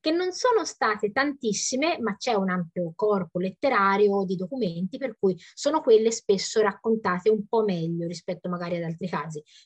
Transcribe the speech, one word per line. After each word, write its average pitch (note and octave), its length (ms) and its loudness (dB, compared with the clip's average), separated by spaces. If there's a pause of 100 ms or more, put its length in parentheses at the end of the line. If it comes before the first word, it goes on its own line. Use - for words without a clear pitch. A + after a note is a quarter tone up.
che D#4 100 -2
non F4+ 220 -2
sono A4+ 320 0
state G#3+ 480 -2
tantissime, C#4 880 -2
ma G#3 160 -2
c'è A#3+ 180 -2
un F#3+ 160 0
ampio F3 460 -4
corpo G3 420 0
letterario G3 840 2
di F#3 100 -2
documenti, F#3 640 -4
per - 180 -8
cui F#3 220 0 (160)
sono D#4 260 0
quelle A3+ 300 6
spesso G#3+ 500 0
raccontate G#3+ 720 0
un G#3+ 160 2
po' A3+ 160 2
meglio E3+ 460 -2
rispetto F3 400 -8
magari F3 300 -4
ad E3+ 40 -4
altri E3 260 -6
casi, D#3 320 -6 (260)